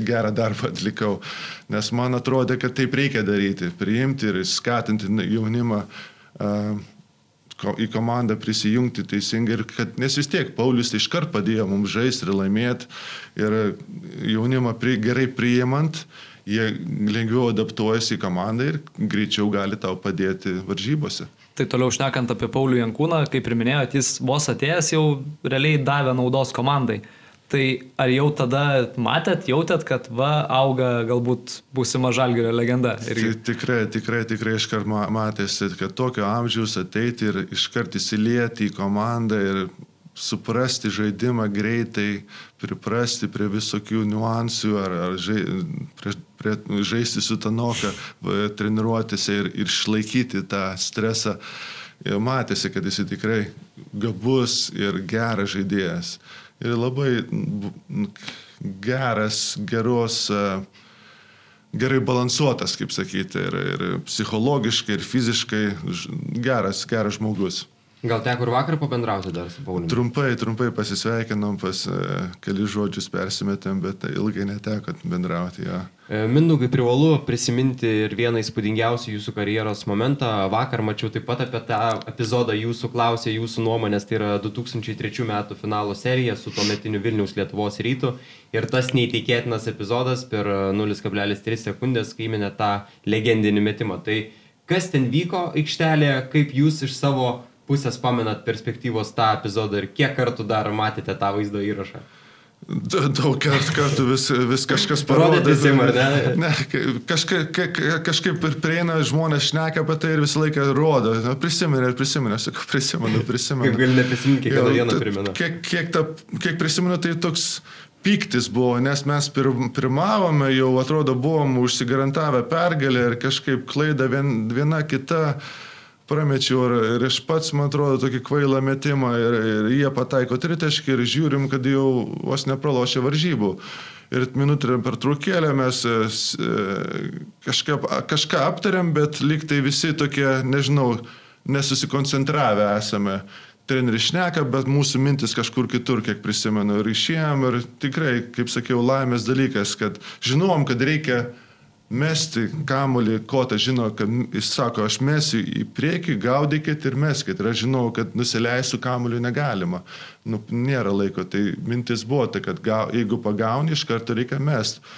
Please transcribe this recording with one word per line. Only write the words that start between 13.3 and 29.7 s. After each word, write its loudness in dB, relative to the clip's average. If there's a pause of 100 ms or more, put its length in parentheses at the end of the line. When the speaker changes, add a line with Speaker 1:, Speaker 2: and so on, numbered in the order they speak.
Speaker 1:
Ir 0 (680)
jaunimą 0
pri-, 0
gerai 2
priimant, 2 (420)
jie 2 (320)
lengviau 2
adaptuojasi 0
į -6
komandą -2
ir -4 (120)
greičiau 0
gali -2
tau -4
padėti -2
varžybose. -4 (240)
Speaker 2:
Tai -2
toliau 2
šnekant 0
apie -2
Paulių 2
Jankūną, 0
kaip -2
ir 0
minėjot, 0
jis 0
vos 2
atėjęs 0
jau 4 (380)
realiai 2
davė 2
naudos 2
komandai. 2 (460)
Tai 2 (320)
ar 4
jau 4
tada 0 (300)
matėt, 0
jautėt, 2